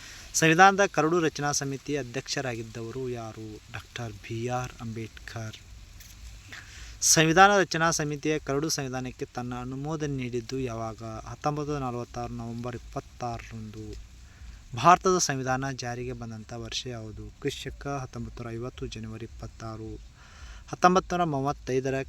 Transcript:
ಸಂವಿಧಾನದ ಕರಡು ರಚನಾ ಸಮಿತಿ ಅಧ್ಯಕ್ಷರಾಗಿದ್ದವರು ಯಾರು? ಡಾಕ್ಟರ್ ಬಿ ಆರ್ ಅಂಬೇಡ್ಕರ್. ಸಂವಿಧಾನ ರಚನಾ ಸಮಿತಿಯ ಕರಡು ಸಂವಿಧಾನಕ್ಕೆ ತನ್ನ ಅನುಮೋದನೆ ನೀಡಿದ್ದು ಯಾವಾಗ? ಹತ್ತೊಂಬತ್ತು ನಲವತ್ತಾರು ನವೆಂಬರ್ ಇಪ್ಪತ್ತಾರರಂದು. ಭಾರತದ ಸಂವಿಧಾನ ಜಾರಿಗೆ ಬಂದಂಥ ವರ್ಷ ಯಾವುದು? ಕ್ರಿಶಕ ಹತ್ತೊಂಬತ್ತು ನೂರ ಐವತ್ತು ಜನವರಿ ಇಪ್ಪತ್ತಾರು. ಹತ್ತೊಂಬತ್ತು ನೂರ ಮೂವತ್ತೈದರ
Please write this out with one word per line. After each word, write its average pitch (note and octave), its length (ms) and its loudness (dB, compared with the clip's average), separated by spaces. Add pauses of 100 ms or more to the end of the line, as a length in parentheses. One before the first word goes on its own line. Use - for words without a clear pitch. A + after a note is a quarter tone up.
(360)
ಸಂವಿಧಾನದ F#3+ 500 10
ಕರಡು D#3+ 340 4
ರಚನಾ D3 320 0
ಸಮಿತಿ C#3 460 -4
ಅಧ್ಯಕ್ಷರಾಗಿದ್ದವರು B2 1120 -6
ಯಾರು? A2 500 -8 (140)
ಡಾಕ್ಟರ್ A2+ 400 -8
ಬಿ A2+ 340 -6
ಆರ್ B2 240 -4 (100)
ಅಂಬೇಡ್ಕರ್. A2+ 720 -10 (1500)
ಸಂವಿಧಾನ F#3 560 8
ರಚನಾ E3 340 4
ಸಮಿತಿಯ D3+ 480 0
ಕರಡು C#3+ 300 0
ಸಂವಿಧಾನಕ್ಕೆ B2+ 560 -4
ತನ್ನ B2 300 -6
ಅನುಮೋದನೆ C#3 600 -4
ನೀಡಿದ್ದು B2 440 -4
ಯಾವಾಗ? A2+ 440 -4
ಹತ್ತೊಂಬತ್ತು C#3+ 760 -4
ನಲವತ್ತಾರು A#2+ 540 -4
ನವೆಂಬರ್ A#2 420 -6
ಇಪ್ಪತ್ತಾರರಂದು. A2 1200 -10 (840)
ಭಾರತದ F3 400 8
ಸಂವಿಧಾನ C3 540 0
ಜಾರಿಗೆ B2 420 -6
ಬಂದಂಥ A2+ 400 -10
ವರ್ಷ A#2 340 -6
ಯಾವುದು? A2 400 -10 (140)
ಕ್ರಿಶಕ - 460 -6
ಹತ್ತೊಂಬತ್ತು B2 560 -8
ನೂರ A2+ 100 -8
ಐವತ್ತು B2 340 -8
ಜನವರಿ A2 380 -10
ಇಪ್ಪತ್ತಾರು. A2 840 -12 (580)
ಹತ್ತೊಂಬತ್ತು F3+ 500 4
ನೂರ F3 80 4
ಮೂವತ್ತೈದರ C3+ 680 0 (160)